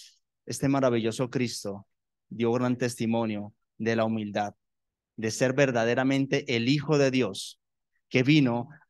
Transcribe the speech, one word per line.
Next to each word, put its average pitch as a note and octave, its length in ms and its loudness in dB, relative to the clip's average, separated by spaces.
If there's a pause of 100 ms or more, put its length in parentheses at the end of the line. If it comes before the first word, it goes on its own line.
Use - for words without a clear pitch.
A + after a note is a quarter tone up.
(460)
este - 220 -4
maravilloso A#2+ 600 0
Cristo A2 580 -6 (420)
dio A#2 220 -2
gran B2 260 0
testimonio A2+ 760 -4 (240)
de A2+ 180 -2
la A2+ 100 2
humildad, G#2 480 -4 (640)
de A2 160 -4
ser C3 220 0
verdaderamente C3+ 1000 0
el A#2 140 0
Hijo D3 280 2
de C#3 120 4
Dios, A#2+ 500 -2 (500)
que B2+ 120 4
vino B2 480 4 (200)